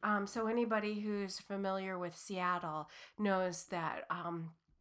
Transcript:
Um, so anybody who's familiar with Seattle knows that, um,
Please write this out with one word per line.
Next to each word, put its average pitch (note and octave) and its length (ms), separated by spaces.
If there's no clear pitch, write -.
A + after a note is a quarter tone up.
Um, G3+ 240
so A3 220
anybody G#3+ 520
who's G3+ 380
familiar F#3+ 600
with F3 180
Seattle F3 720
knows F#3 480
that, E3+ 440
um, E3+ 440